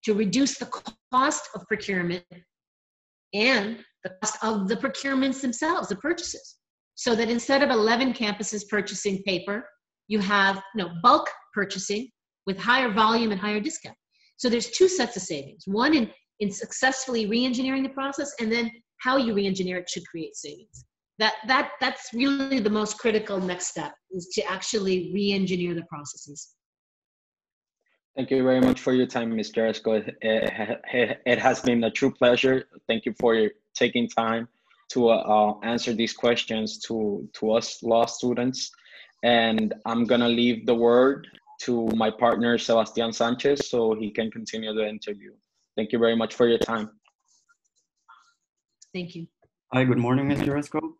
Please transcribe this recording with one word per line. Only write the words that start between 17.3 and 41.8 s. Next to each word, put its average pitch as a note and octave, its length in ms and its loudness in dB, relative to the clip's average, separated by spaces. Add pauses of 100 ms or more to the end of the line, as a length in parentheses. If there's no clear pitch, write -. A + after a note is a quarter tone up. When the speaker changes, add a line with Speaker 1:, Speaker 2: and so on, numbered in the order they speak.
Speaker 1:
the C4+ 60 -4
process, C#4 500 -6
and A3 100 -2
then A#3 200 -2 (280)
how C4 180 2
you A#3 160 2
re-engineer F#3+ 460 -2
it F3+ 100 -10
should E3+ 200 -8
create D#3+ 260 -12
savings. - 500 -18 (340)
That, G#3+ 160 2 (120)
that, C4+ 340 0
that's B3+ 320 -4
really C4+ 460 0
the G#3 120 0
most G#3 280 -2
critical G#3 420 -2
next F3+ 280 -4
step, D3+ 240 -8 (180)
is F3+ 240 -10
to G#3 160 -2
actually F#3 640 -2
re-engineer F#3+ 600 0
the E3+ 100 -6
processes. C#3+ 680 -16 (1600)
Speaker 2:
Thank C3 160 -6
you C3 100 2
very B2+ 180 4
much B2+ 200 2
for C3 120 0
your B2+ 140 4
time, A#2 300 -4
Mister A2 260 -2
Esco. A2 440 0
It, - 140 -12
it, A2 1040 -2
it B2 140 4
has A#2+ 220 2
been A#2+ 240 2
a A2 60 4
true C3 200 2
pleasure. C3 540 4 (240)
Thank A2+ 180 -2
you A#2 140 -4
for A#2 140 4
your G#2+ 160 4 (240)
taking A#2+ 340 2
time A2+ 400 -2 (420)
to, A#2+ 200 4
uh, A2+ 60 8
uh, G#2+ 440 4
answer A#2 320 -2
these A2 200 0
questions A2+ 680 0
to, G#2+ 540 -4
to A2 180 0
us A2+ 300 0
law A#2 220 4
students. B2 680 -4 (520)
And A2+ 500 2 (140)
I'm A#2 180 0
gonna A#2+ 240 4
leave A#2 380 2
the A#2+ 80 4
word B2+ 540 4 (320)
to A#2 340 -2